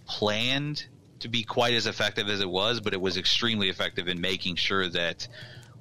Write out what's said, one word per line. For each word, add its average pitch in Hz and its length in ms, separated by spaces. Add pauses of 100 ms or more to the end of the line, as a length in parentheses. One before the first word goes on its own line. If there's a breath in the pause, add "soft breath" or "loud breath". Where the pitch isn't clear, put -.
planned 127 800 (320)
to 123 100
be 117 140
quite 120 320
as 113 120
effective 104 440
as 101 100
it 98 80
was, 107 320
but 104 140
it 92 80
was 92 160
extremely 104 500
effective 90 400
in 87 140
making 90 340
sure 95 320
that 85 400 (520 loud breath)